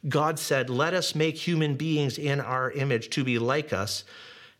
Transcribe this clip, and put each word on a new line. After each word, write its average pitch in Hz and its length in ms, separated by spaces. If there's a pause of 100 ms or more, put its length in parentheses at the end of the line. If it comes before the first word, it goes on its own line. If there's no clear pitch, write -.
God 151 300
said, 131 320
"Let 151 240
us 180 200
make 156 220
human 156 380
beings 147 420
in 143 240
our 127 300
image 135 400
to 143 140
be 120 140
like 135 360
us," - 300 (560)